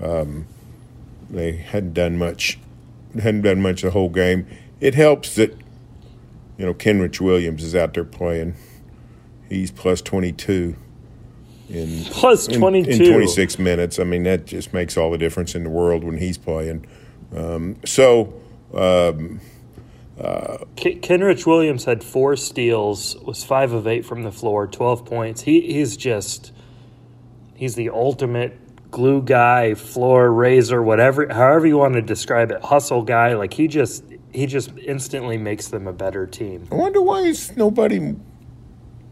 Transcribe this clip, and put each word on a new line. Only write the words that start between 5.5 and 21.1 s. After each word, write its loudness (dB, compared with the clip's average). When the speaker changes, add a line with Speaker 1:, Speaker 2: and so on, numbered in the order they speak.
Speaker 1:
you -6
know, -2
Kenrich 0
Williams 0
is -4
out 0
there -4
playing. -6
He's -6
plus -2
twenty-two -4
in, -8
Speaker 2:
Plus 4
Speaker 1:
in, -4
in 2
Speaker 2:
twenty-two. 6
Speaker 1:
twenty-six 2
minutes. 0
I -2
mean, -2
that 0
just -10
makes -4
all 0
the -2
difference -4
in -8
the -8
world 0
when -6
he's -4
playing. -8
Um, -6
so, 4
um, 0
uh, -8
Speaker 2:
K-, -4
Kenrich 2